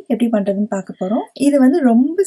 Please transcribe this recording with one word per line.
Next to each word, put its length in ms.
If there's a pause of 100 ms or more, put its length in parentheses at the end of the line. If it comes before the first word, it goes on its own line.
(120)
எப்படி 220
பண்றதுன்னு 400
பார்க்க 260
போறோம். 240 (220)
இது 180
வந்து 160 (100)
ரொம்ப 360